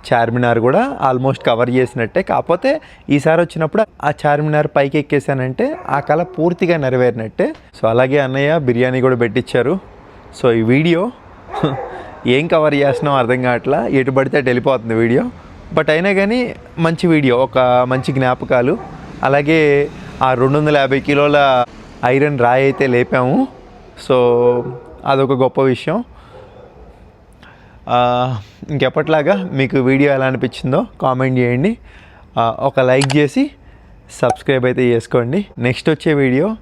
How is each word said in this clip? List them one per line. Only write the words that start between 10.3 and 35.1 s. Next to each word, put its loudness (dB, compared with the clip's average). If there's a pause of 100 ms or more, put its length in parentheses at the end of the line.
So 4
ఈ 2
వీడియో 2 (500)
<laughs> -2 (500)
ఏం 2
కవర్ 2
చేస్తున్నాం 0
అర్థం 0
కావట్లా, -2
ఎటు 0
పడితే 0
అటు 0
వెళ్ళిపోతుంది 0
వీడియో. 2 (520)
But 0
అయినా 0
కానీ -2 (240)
మంచి 0
వీడియో, 4
ఒక 0 (300)
మంచి -2
జ్ఞాపకాలు. 0 (440)
అలాగే 2 (340)
ఆ 2
రెండు 2
వందల 2
యాభై 2
కిలోల 2 (400)
ఐరన్ 2
రాయి 2
అయితే 0
లేపాము. 0 (600)
So 4 (880)
అదొక 0
గొప్ప 0
విషయం. -2 (1800)
ఆ, 0 (720)
ఇంకెప్పట్లాగా 0
మీకు -2
వీడియో 2
ఎలా 0
అనిపించిందో -2 (160)
కామెంట్ 0
చేయండి. 0 (600)
ఆ, 0
ఒక -2
లైక్ 2
చేసి 2 (720)
సబ్స్క్రైబ్ 0
అయితే 0
చేసుకోండి. 0 (120)